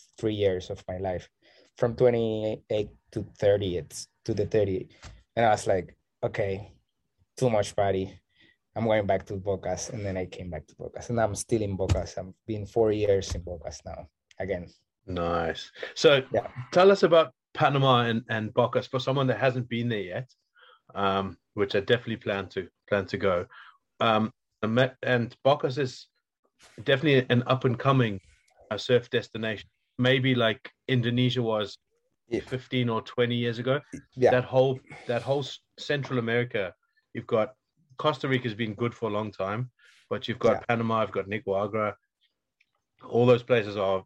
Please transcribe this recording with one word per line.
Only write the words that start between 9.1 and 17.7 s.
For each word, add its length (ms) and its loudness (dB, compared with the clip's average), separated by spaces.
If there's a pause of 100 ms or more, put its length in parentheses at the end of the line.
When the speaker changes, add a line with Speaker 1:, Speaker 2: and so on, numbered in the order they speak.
Speaker 1:
to 100 -8
Bocas." 540 -4
And 140 -8
then 120 -4
I 80 -4
came 240 -14
back 180 -12
to 80 -20
Bocas, 340 -14
and 100 0
I'm 140 2
still 280 -2
in 160 -4
Bocas. 400 -2
I've 160 -12 (120)
been 200 -8
four 260 2
years 420 0
in 80 -6
Bocas 440 -12
now, 220 -14 (300)
again. 300 -6 (400)
Speaker 2:
Nice. 640 -4 (220)
So 300 6 (100)
Speaker 1:
Yeah. 140 -2 (240)
Speaker 2:
tell 200 8
us 120 4
about 280 6 (220)
Panama 480 4